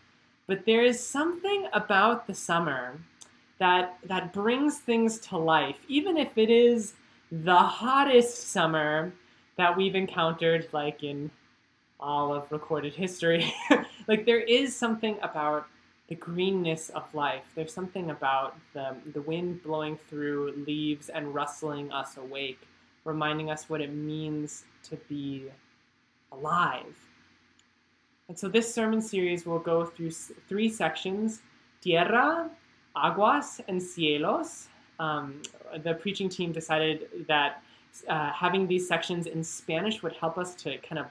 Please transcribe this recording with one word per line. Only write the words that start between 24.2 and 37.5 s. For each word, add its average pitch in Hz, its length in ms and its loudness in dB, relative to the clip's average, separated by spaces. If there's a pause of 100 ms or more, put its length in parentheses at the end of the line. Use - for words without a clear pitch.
to 156 120 -12 (120)
be 139 380 -8 (840)
alive. 147 640 -2 (1300)
And 175 80 -12
so 196 120 -6
this 226 260 2
sermon 220 260 2
series 180 460 0
will 165 140 -2
go 165 240 2
through 165 240 -8
s-, - 240 -12 (160)
three 214 200 2
sections, 208 760 -2 (380)
tierra, 240 720 2 (460)
aguas, 196 720 2
and 185 120 -2
cielos. 175 840 -2 (320)
Um, 147 440 -6 (420)
the 165 100 0
preaching 196 340 -4
team 180 220 -4
decided 156 800 -2
that, 143 340 2 (460)